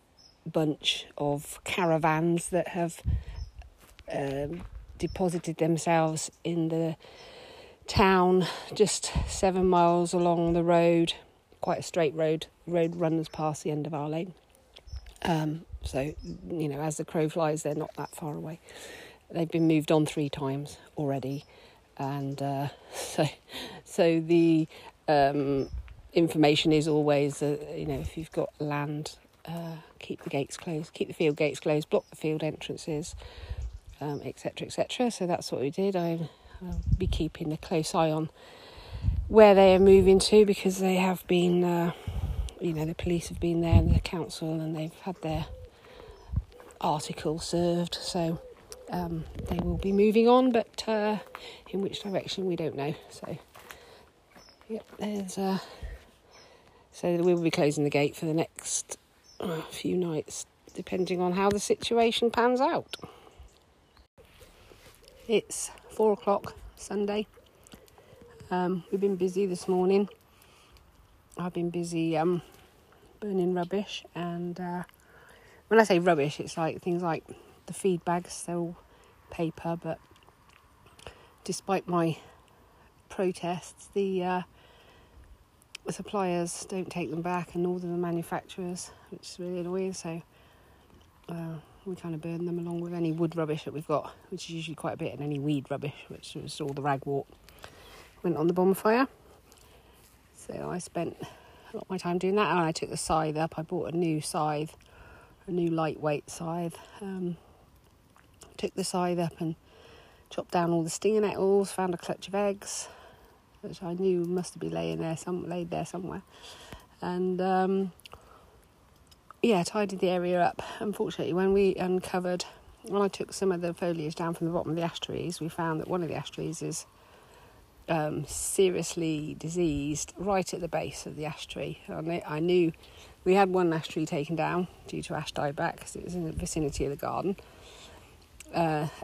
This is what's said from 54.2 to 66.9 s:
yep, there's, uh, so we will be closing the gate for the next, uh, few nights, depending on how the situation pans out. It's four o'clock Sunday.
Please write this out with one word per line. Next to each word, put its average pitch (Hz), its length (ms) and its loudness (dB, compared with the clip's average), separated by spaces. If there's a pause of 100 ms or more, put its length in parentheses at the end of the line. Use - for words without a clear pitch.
yep, 220 160 -8 (120)
there's, 202 400 -6
uh, 190 220 0 (1300)
so 175 240 -2
we 180 160 4
will 170 100 2
be 165 80 2
closing 147 320 2
the 147 60 2
gate 147 260 2
for - 100 -8
the 156 80 0
next, - 640 -4 (420)
uh, 165 300 -4
few 185 280 -4
nights, 170 480 -4 (280)
depending 185 480 -2
on 180 120 2
how 196 160 2
the 202 100 2
situation 233 720 2
pans 247 300 4
out. 277 340 0 (2250)
It's - 420 -2 (200)
four 220 240 4
o'clock - 420 -2 (220)
Sunday. 208 500 -4 (1200)